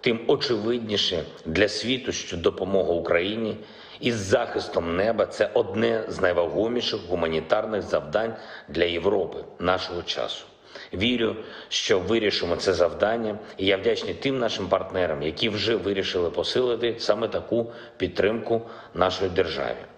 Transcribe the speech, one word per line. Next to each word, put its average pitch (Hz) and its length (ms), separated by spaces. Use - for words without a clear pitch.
тим 113 260
очевидніше 107 960
для 85 220
світу, 123 440
що - 260
допомога 92 560
Україні 90 640
із 120 160
захистом 98 800
неба — 104 360
це - 220
одне 113 540
з - 140
найвагоміших 92 800
гуманітарних 90 720
завдань 85 540
для 78 140
Європи 87 540
нашого 90 440
часу. - 420
Вірю, 113 420
що - 300
вирішимо 95 560
це 92 180
завдання, 101 640
і 98 80
я 98 120
вдячний 101 360
тим 135 260
нашим 104 280
партнерам, 90 560
які 78 260
вже 104 260
вирішили 92 540
посилити 117 680
саме 110 280
таку 117 440
підтримку 113 640
нашої 92 360
державі. 85 480